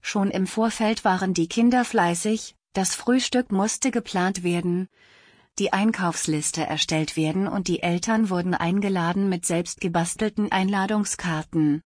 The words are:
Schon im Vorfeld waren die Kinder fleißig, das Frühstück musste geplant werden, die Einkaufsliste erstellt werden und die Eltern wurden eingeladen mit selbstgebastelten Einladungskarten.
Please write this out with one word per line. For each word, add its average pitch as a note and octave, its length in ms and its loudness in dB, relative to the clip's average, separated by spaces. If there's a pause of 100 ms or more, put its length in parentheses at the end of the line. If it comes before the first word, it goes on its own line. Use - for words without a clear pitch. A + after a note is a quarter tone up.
Schon G3 300 -2
im F#3+ 160 0
Vorfeld A3 580 0
waren F#3 300 2
die E3 120 2
Kinder A#3+ 380 4
fleißig, G#3+ 720 0 (160)
das F#3+ 220 0
Frühstück B3 580 0
musste G#3 380 0
geplant F#3+ 520 -2
werden, F3 460 0 (720)
die G3+ 160 0
Einkaufsliste E3+ 920 0
erstellt D#3 540 -2
werden D#3+ 300 0
und F#3+ 200 -4
die F3 140 0
Eltern F#3 480 0
wurden F3+ 240 0
eingeladen F#3+ 720 0
mit F3+ 160 -2
selbstgebastelten F3 1040 -2
Einladungskarten. F#3 1400 0